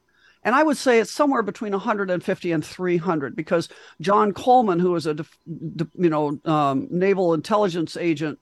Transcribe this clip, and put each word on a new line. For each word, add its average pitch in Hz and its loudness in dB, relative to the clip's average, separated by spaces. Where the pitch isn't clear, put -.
And 214 2
I 285 4
would 311 2
say 240 4
it's 208 0
somewhere 277 2
between 202 -6
a 196 0
hundred 202 -2
and 180 -2
fifty 180 -2
and 160 0
three 180 -2
hundred, 160 -2
because 170 -2
John 202 2
Coleman, 233 4
who 180 2
was 165 -2
a 151 -2
def-, 156 -12
de-, 156 -4
you 175 2
know, 151 -2
um, 143 0
naval 185 2
intelligence 175 0
agent 160 -2